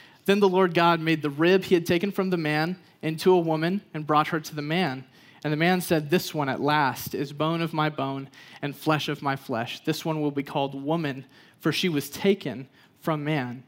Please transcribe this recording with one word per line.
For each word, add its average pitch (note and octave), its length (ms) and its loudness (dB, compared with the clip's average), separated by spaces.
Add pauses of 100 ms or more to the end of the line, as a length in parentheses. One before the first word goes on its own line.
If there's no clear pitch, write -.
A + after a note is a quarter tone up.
(260)
"Then G3+ 140 4
the G3 100 6
Lord F#3 240 4
God E3+ 280 4
made D#3+ 200 0
the D3 80 -2
rib E3+ 360 4
he F#3+ 100 2
had E3+ 100 2
taken F#3 260 0
from F#3+ 180 -2
the F3+ 80 0
man D#3 400 0 (240)
into D#3 300 2
a F3+ 80 8
woman E3 420 0 (120)
and D3+ 140 -8
brought D3+ 220 4
her E3 100 -2
to D#3 160 -10
the D3 60 -6
man. D3+ 420 -2 (420)
And D3+ 60 -2
the D3 60 0
man F3+ 220 4
said, D#3 300 0
'This F3+ 240 0
one C#3+ 160 -2
at G#2+ 120 -4
last C#3+ 540 0
is C#3+ 160 -4
bone D#3+ 300 -2
of D#3+ 120 -4
my D#3 160 0
bone C3+ 400 -6 (320)
and C#3+ 140 -6
flesh D3+ 320 0
of D3 140 -6
my C#3 160 -2
flesh. A#2 480 -6
This D#3 180 -4
one D#3 160 -4
will D3 120 -2
be C#3 120 -4
called C#3 400 -6
woman, C#3+ 420 -4 (340)
for D#3+ 120 0
she - 160 0
was D3 220 -2
taken C#3+ 580 -2 (320)
from D3+ 240 -2
man.' C3+ 440 -4